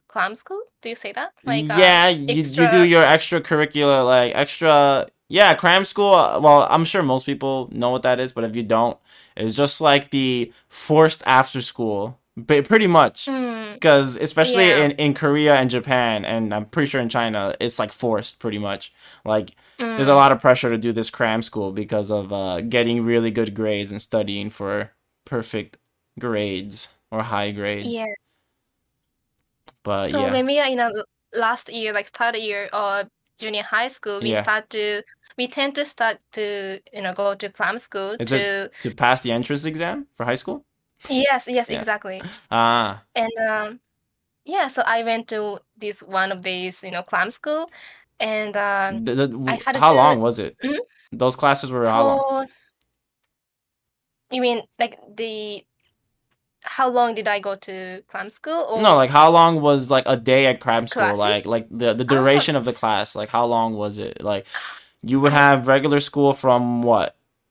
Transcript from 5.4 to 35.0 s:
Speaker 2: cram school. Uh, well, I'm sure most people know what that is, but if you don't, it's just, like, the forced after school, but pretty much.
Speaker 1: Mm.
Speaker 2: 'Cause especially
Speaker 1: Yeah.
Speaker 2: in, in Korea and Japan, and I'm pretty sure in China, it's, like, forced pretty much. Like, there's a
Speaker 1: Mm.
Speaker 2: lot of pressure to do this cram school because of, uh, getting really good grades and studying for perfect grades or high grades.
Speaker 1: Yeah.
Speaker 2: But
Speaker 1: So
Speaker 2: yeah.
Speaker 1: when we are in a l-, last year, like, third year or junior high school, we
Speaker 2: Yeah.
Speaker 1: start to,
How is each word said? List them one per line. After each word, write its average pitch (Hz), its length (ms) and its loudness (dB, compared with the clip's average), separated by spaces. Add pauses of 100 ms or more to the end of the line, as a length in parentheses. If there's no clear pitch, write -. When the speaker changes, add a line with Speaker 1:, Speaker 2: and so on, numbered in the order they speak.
Speaker 2:
cram 185 300 2
school. 202 300 2
Uh, 110 260 4
well, 147 300 8
I'm 160 160 2
sure 185 160 0
most 131 240 -2
people 135 460 -4
know 120 180 -2
what 127 120 -2
that 127 160 2
is, 127 140 -6
but 113 120 -6
if 110 120 -8
you 117 60 -4
don't, 113 340 0 (400)
it's 110 180 -4
just, 143 280 0
like, 143 280 2
the 127 400 -2 (200)
forced 156 560 2
after 131 340 4
school, 110 580 -6 (200)
but 143 280 2
pretty 214 200 4
much. 160 400 4
Speaker 1:
Mm. 233 540 -8
Speaker 2:
'Cause 139 360 4
especially 165 520 2
Speaker 1:
Yeah. 147 160 4
Speaker 2:
in, 143 80 2
in 147 200 0
Korea 147 440 4
and 127 120 2
Japan, 120 560 0
and 110 300 -4
I'm 107 100 -4
pretty 143 240 -2
sure 139 140 -4
in 113 80 -6
China, 110 500 -2
it's, 120 180 -4
like, 110 140 -6
forced 113 460 -6
pretty 107 200 -6
much. 101 340 -8 (320)
Like, 107 260 -2 (280)
there's 220 300 -2
a 143 40 6
Speaker 1:
Mm. 139 100 8
Speaker 2:
lot 143 100 8
of 127 80 0
pressure 131 300 2
to 113 80 -2
do 117 140 -2
this 110 180 -4
cram 113 320 -4
school 101 300 -8
because 104 380 -6
of, 101 220 -4
uh, 95 300 -6
getting 117 420 0
really 117 260 0
good 110 240 -4
grades 104 380 -4
and 101 80 -10
studying 101 480 -6
for 104 440 -8 (340)
perfect 113 500 -10 (420)
grades 104 720 -6 (220)
or 110 140 -6
high 104 260 -4
grades. 104 380 -8
Speaker 1:
Yeah. 226 180 -8 (1800)
Speaker 2:
But 98 280 -4
Speaker 1:
So 285 100 -2
Speaker 2:
yeah. 262 120 -2
Speaker 1:
when 254 140 -2
we 285 120 0
are 285 100 0
in 254 120 -4
a 240 60 0
l-, 214 180 -8 (300)
last 226 360 -4
year, 220 220 -8
like, 208 180 -6
third 233 260 -4
year 208 360 -8
or 202 320 -4 (340)
junior 208 240 -8
high 226 260 -4
school, 208 320 -10
we 226 120 -4
Speaker 2:
Yeah. 214 100 -2
Speaker 1:
start 214 280 -4
to, 208 320 -4 (340)